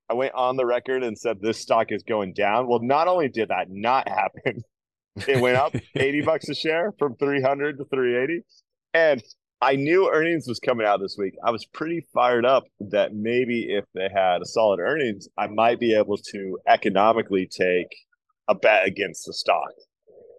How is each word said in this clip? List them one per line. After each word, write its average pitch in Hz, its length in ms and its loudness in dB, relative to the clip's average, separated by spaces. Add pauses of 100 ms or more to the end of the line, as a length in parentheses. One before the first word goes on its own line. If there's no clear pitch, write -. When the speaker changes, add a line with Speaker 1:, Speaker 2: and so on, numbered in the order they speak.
Speaker 1:
I 113 60 -4
went 127 200 -2
on 127 220 0
the 131 100 0
record 127 360 -2
and 113 160 -4
said 113 220 -4
this 107 180 -2
stock 113 320 0
is 104 140 -6
going 101 300 -4
down. 107 340 0
Well, 120 120 2
not 143 280 2
only 180 200 0
did 110 200 -4
that 92 200 -4
not 110 400 -2
happen, 104 540 -4 (540)
<laughs> 98 100 -10
it 135 140 2
went 123 160 4
up 143 180 0 (100)
Speaker 2:
<laughs> - 120 -16
Speaker 1:
eighty 139 240 0
bucks 151 280 0
a 147 60 -6
share 160 420 -2
from 123 200 -2
three 143 260 2
hundred 139 360 0
to 139 80 -12
three 127 300 0
eighty. 147 260 -2 (520)
And 156 260 4 (420)
I 135 140 4
knew 160 340 2
earnings 156 380 0
was 113 120 -8
coming 117 260 0
out 101 140 4
this 95 180 -8
week. 95 160 -4 (100)
I 113 60 2
was 113 160 -6
pretty 165 480 -8
fired 120 320 2
up 127 160 4 (280)
that 101 240 2
maybe 117 560 -2
if 98 220 -2
they 95 220 -4
had 92 260 2
a 87 60 -10
solid 104 340 2
earnings, 117 560 -4
I 104 120 -4
might 113 320 0
be 117 140 2
able 101 220 2
to 95 500 -10
economically 104 800 2
take 90 420 0 (600)
a 107 60 2
bet 98 320 4
against 95 400 -6
the 80 80 -12
stock. 80 340 -2 (720)